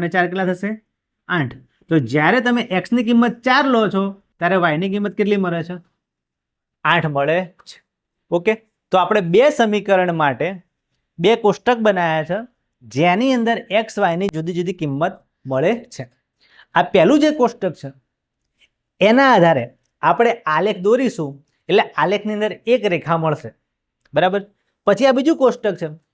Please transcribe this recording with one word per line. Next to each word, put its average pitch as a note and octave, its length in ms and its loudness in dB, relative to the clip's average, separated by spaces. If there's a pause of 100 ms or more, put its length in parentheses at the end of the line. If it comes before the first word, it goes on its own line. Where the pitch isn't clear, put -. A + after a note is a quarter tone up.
ને E3+ 120 -2
ચાર F3+ 160 0
કેટલા F#3 200 -4
થશે? F#3 220 -6 (580)
આઠ. D#3+ 260 -4 (340)
તો D#3+ 60 0 (180)
જ્યારે D#3+ 340 2
તમે A#3+ 160 0 (160)
એક્સની A#3 300 -2
કિંમત A#3 280 2 (100)
ચાર C4 160 2 (100)
લો A#3 80 2 (140)
છો, G3 80 0 (360)
ત્યારે F3 260 0
વાયની E3+ 280 -2
કિંમત G3+ 260 -6
કેટલી G3+ 260 0
મળે E3+ 240 -4
છે? F3+ 80 -10 (1080)
આઠ D#3+ 300 2
મળે C#3+ 220 0 (300)
છે. - 100 -20 (540)
ઓકે, F3 220 0 (380)
તો - 100 0
આપણે G3+ 200 0 (120)
બે A3 100 6 (140)
સમીકરણ G3+ 560 0 (100)
માટે C#3 240 -2 (720)
બે F#3 120 4 (140)
કોષ્ટક A#3 420 0
બનાવ્યા E3 420 0
છે, F3+ 80 -4 (460)
જેની F3 540 0
અંદર A3+ 200 0 (220)
એક્સ, A3 140 -8 (100)
વાયની F3+ 320 0
જુદી D#3+ 240 -6
જુદી F3+ 220 -4
કિંમત D#3 360 -4 (340)
મળે C#3 200 0 (240)
છે. C3+ 80 -12 (720)
આ F3 180 4
પહેલું G3+ 300 6
જે D4+ 80 4 (100)
કોષ્ટક G#3 400 -2
છે, C#3 80 -12 (1120)
એના B3 320 4
આધારે E3 320 4 (380)
આપણે A3+ 280 2 (220)
આલેખ F#3 340 -2
દોરીશું, A3 420 0 (400)
એટલે F#3 140 2 (200)
આલેખની G#3 340 -2
અંદર G#3 140 -2 (220)
એક B3 80 2 (120)
રેખા E3 300 -2
મળશે, D#3 280 -4 (640)
બરાબર? F#3 280 2 (460)
પછી G3+ 220 4
આ B3 80 4
બીજું C#4+ 260 0
કોષ્ટક A#3 380 0
છે, D#3+ 80 -8 (240)